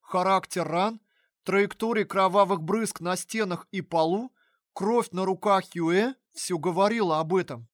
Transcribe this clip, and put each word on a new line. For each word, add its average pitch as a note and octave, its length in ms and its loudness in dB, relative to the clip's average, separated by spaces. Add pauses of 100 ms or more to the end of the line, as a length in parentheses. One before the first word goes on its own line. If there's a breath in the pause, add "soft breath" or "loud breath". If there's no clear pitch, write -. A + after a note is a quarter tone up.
Характер F#3 640 0
ран, F#3+ 340 -2 (440)
траектории G3+ 600 0
кровавых F#3+ 580 2
брызг G3+ 380 -2
на F3+ 160 -2
стенах F#3 540 -6
и F#3+ 100 -6
полу, E3+ 540 -2 (380)
кровь A3 400 0
на F#3 120 -2
руках F#3+ 500 0
Юэ – F3+ 400 2 (180)
всё - 260 -6
говорила F3+ 640 0
об E3 140 -2
этом. C3+ 400 -2